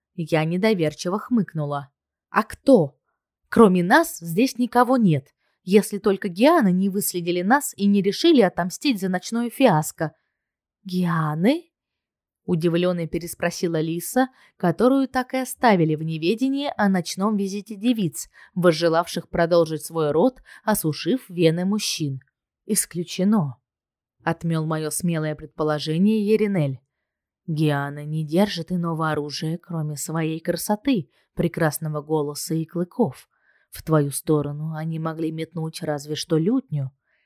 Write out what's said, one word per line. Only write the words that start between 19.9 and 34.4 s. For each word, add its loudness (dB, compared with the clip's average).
род, 2
осушив -2
вены 2
мужчин. -4
«Исключено», -2
отмёл -2
моё -4
смелое -2
предположение 0
Еринель. 2
«Гиана -2
не -4
держит 0
иного -2
оружия, -4
кроме -8
своей -4
красоты, -2
прекрасного -2
голоса -4
и -2
клыков. -4
В -18
твою 2
сторону -2